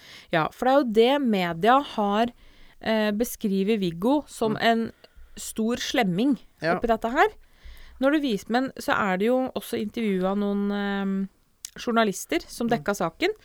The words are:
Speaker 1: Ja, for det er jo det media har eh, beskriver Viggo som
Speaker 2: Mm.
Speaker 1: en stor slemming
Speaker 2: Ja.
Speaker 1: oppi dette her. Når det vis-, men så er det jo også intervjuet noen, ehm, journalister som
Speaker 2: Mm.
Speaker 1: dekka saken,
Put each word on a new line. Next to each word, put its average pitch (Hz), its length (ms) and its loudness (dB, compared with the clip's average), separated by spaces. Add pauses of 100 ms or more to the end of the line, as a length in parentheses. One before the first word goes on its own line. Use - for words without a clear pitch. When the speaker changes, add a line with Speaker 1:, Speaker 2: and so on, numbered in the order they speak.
(300)
Speaker 1:
Ja, 160 180 0
for - 180 -6
det 254 80 4
er 285 60 6
jo 247 120 -2
det 240 300 4
media 202 600 2
har 208 440 0 (540)
eh, 214 320 0
beskriver 208 680 0
Viggo 196 480 0
som 220 300 -2
Speaker 2:
Mm. - 60 -4
Speaker 1:
en 226 300 2 (440)
stor 226 400 -4
slemming 233 640 0 (240)
Speaker 2:
Ja. 165 160 2
Speaker 1:
oppi 233 100 -2
dette 226 220 0
her. 339 180 4 (720)
Når 269 120 2
det 302 100 2
vis-, 233 280 -4
men 254 280 0
så 247 160 -4
er 190 240 0
det 202 80 0
jo 254 280 0
også - 260 -6
intervjuet 196 580 -2
noen, 202 340 -2
ehm, 196 560 -4 (480)
journalister 226 720 -2
som 233 200 -6
Speaker 2:
Mm. - 100 -2
Speaker 1:
dekka 202 180 -2
saken, 208 340 -2 (140)